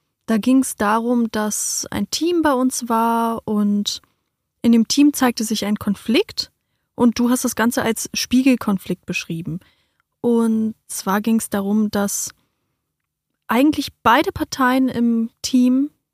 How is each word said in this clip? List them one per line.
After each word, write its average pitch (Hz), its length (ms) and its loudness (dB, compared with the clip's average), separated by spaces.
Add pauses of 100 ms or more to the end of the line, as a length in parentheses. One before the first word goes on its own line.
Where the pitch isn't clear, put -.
(260)
Da 226 120 0
ging's 254 380 2
darum, 226 560 0
dass - 600 -4
ein 202 180 -4
Team 339 320 0
bei 311 100 4
uns 254 380 0
war 226 580 0
und 208 540 0 (600)
in 233 120 4
dem 233 160 4
Team 285 240 4
zeigte 240 320 -2
sich 214 180 -4
ein 208 140 -2
Konflikt - 720 -2 (420)
und 233 240 2
du 240 120 2
hast 254 160 0
das 240 100 -4
Ganze 233 280 0
als - 300 -4
Spiegelkonflikt 247 920 0
beschrieben. 170 560 -8 (580)
Und 226 560 0 (120)
zwar 196 340 -4
ging's 226 280 0
darum, 208 400 0
dass - 420 -4 (1160)
eigentlich 277 460 0 (100)
beide 277 300 2
Parteien 262 560 0
im 233 400 0 (120)
Team 254 480 2 (240)